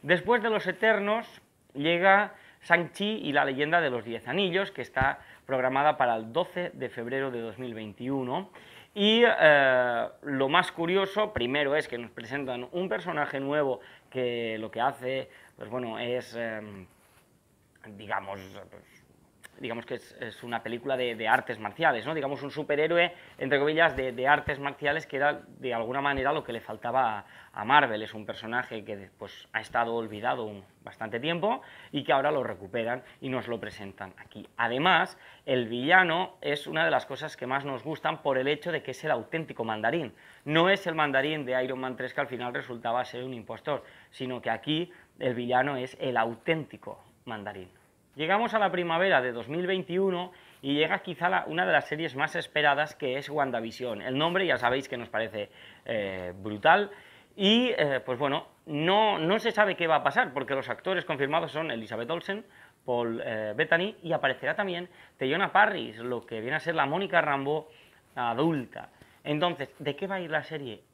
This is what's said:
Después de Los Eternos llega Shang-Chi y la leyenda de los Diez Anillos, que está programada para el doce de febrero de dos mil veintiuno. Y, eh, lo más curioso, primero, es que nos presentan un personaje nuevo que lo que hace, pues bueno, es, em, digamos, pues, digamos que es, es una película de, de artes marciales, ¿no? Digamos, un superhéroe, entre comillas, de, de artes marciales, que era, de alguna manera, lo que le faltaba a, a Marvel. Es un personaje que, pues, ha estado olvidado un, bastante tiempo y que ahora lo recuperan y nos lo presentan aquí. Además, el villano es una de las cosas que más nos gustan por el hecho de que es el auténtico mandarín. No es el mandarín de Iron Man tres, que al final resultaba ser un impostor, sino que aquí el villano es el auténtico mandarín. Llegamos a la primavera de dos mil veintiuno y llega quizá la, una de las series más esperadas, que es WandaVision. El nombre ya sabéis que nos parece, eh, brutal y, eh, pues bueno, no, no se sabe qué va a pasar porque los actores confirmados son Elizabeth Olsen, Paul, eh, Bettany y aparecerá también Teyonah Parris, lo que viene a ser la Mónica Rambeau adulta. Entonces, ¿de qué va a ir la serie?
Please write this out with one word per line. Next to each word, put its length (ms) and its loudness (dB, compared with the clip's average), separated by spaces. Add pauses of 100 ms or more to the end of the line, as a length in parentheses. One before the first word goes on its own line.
Después 400 2
de 80 2
Los 160 0
Eternos 720 0 (320)
llega 600 4 (260)
Shang-Chi 600 2
y 100 -2
la 100 4
leyenda 380 2
de 80 2
los 160 -4
Diez 220 -10
Anillos, 440 0
que 120 -8
está 340 0 (300)
programada 500 2
para 180 4
el 160 -6
doce 420 -2
de 160 -6
febrero 420 -4
de 100 -6
dos 160 -8
mil 160 -8
veintiuno. 800 -6 (420)
Y, 320 6
eh, 840 6 (120)
lo 260 2
más 240 4
curioso, 640 0
primero, 420 0
es 120 0
que 100 -8
nos 140 -12
presentan 600 -8
un 160 -4
personaje 520 -2
nuevo 400 0 (320)
que 480 -2
lo 100 -8
que 100 -8
hace, 500 -2 (280)
pues 120 -12
bueno, 280 -6
es, 380 -6
em, 500 -8 (1120)
digamos, 420 -6 (300)
pues, 340 -20 (560)
digamos 260 -8
que 100 -8
es, 240 -14
es 240 -12
una 200 -6
película 340 -4
de, 180 0
de 120 -4
artes 320 4
marciales, 460 2
¿no? 80 -4
Digamos, 280 -4
un 100 -8
superhéroe, 640 2 (240)
entre 220 2
comillas, 360 4
de, 160 -2
de 160 -2
artes 320 2
marciales, 460 -2
que 120 -6
era, 300 2
de 260 -6
alguna 280 -2
manera, 320 2
lo 100 -2
que 80 -8
le 80 -4
faltaba 600 -2
a, 60 -16 (280)
a 100 -6
Marvel. 380 6
Es 120 -10
un 120 -10
personaje 580 -6
que, 340 -12
pues, 360 -16
ha 80 -4
estado 320 0
olvidado 520 -4
un, 200 -12 (160)
bastante 380 -8
tiempo 420 -2 (300)
y 120 -4
que 80 0
ahora 200 4
lo 120 0
recuperan 600 -4 (180)
y 80 -6
nos 180 -4
lo 120 -4
presentan 580 -12
aquí. 280 -18 (120)
Además, 600 2 (260)
el 220 0
villano 720 2
es 240 -2
una 180 0
de 80 4
las 140 2
cosas 320 -10
que 80 -8
más 180 -2
nos 200 -6
gustan 400 -4
por 160 2
el 80 0
hecho 240 -2
de 100 -2
que 100 -10
es 140 -12
el 60 0
auténtico 520 -4
mandarín. 500 -2 (320)
No 240 4
es 180 2
el 80 -2
mandarín 500 2
de 180 0
Iron 160 -4
Man 160 -4
tres, 180 -8
que 80 -2
al 60 -2
final 260 -6
resultaba 520 -4
ser 180 -10
un 120 -8
impostor, 500 -6 (240)
sino 320 -8
que 80 -4
aquí 420 -2 (280)
el 160 0
villano 420 2
es 240 -8
el 160 0
auténtico 840 -2 (220)
mandarín. 460 -10 (460)
Llegamos 380 0
a 60 2
la 120 4
primavera 520 2
de 80 0
dos 180 -8
mil 160 -2
veintiuno 680 0 (280)
y 140 0
llega 240 4
quizá 300 -2
la, 180 2
una 180 0
de 60 2
las 160 4
series 280 -4
más 200 -2
esperadas, 580 2
que 240 -2
es 100 -8
WandaVision. 760 -2
El 160 -2
nombre 260 2
ya 120 2
sabéis 300 2
que 100 -6
nos 120 -8
parece, 400 -4 (360)
eh, 500 -4
brutal 560 4 (440)
y, 400 4
eh, 300 2
pues 140 -4
bueno, 260 0 (220)
no, 500 2
no 220 2
se 100 0
sabe 260 2
qué 120 0
va 80 4
a 80 2
pasar 280 2
porque 220 -2
los 160 -2
actores 360 -2
confirmados 480 -2
son 180 -4
Elizabeth 400 -6
Olsen, 340 -6 (400)
Paul, 400 0
eh, 300 -4
Bettany 480 0
y 100 -2
aparecerá 420 0
también 340 -4 (280)
Teyonah 340 0
Parris, 460 4
lo 260 -6
que 160 -8
viene 180 -4
a 20 0
ser 160 -2
la 100 4
Mónica 340 0
Rambeau 480 0 (460)
adulta. 800 -2 (320)
Entonces, 560 -2
¿de 160 -4
qué 100 -6
va 120 -4
a 20 -4
ir 100 -8
la 140 -2
serie? 400 -10 (100)